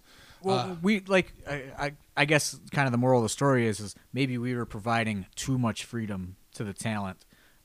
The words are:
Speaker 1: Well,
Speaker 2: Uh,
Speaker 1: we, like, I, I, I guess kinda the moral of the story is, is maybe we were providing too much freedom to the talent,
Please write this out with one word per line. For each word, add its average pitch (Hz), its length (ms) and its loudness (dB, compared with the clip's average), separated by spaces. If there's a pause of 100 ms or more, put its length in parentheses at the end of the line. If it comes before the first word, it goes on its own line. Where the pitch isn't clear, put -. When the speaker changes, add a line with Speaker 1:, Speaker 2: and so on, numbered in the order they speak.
(440)
Speaker 1:
Well, 185 160 2
Speaker 2:
Uh, 180 240 -4
Speaker 1:
we, 208 160 4
like, 190 340 2 (160)
I, 139 140 -6 (160)
I, 143 140 -4 (220)
I 147 100 4
guess 147 340 0 (100)
kinda 135 220 0
the 120 60 2
moral 123 240 6
of - 20 2
the 107 60 0
story 131 360 4
is, 101 140 0
is 101 160 -12 (180)
maybe 127 240 0
we 123 160 -2
were 120 120 -2
providing 110 680 0
too 131 240 -2
much 117 280 0
freedom 98 500 -6 (180)
to 123 100 -8
the 101 100 -6
talent, 101 520 -6 (400)